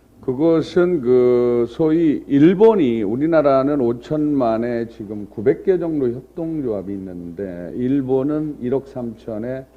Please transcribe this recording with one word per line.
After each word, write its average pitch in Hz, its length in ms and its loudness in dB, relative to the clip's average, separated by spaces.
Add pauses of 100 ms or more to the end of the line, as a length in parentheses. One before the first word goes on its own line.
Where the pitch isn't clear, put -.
(200)
그것은 165 840 0
그 123 680 4
소위 156 580 0
일본이 160 760 4
우리나라는 143 800 2
오천만에 120 1040 -2
지금 104 400 -12
구백 117 360 -2
개 185 140 2
정도 156 300 -2
협동조합이 127 840 -6
있는데 87 840 -10
일본은 135 840 -2
일억 127 260 -4
삼천에 120 760 -10 (100)